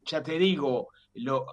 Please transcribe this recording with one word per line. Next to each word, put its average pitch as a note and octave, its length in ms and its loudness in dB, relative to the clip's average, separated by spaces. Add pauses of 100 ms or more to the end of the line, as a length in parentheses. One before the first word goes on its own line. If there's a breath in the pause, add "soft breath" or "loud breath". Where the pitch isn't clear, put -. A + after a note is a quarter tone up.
ya D#3 180 -4
te D#3 160 -4
digo, F3+ 520 2 (260 soft breath)
lo, B2+ 380 -2